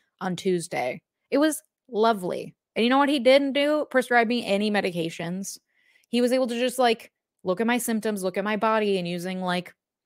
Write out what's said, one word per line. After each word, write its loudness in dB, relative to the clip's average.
on -4
Tuesday. -4
It 2
was 2
lovely. -2
And 0
you 2
know 4
what 2
he 2
didn't 4
do? 2
Prescribe 2
me -2
any 0
medications. -4
He 0
was 2
able 2
to -4
just, -2
like, 2
look 0
at 0
my 2
symptoms, -2
look -4
at -2
my -2
body, 0
and -4
using, -6
like, -4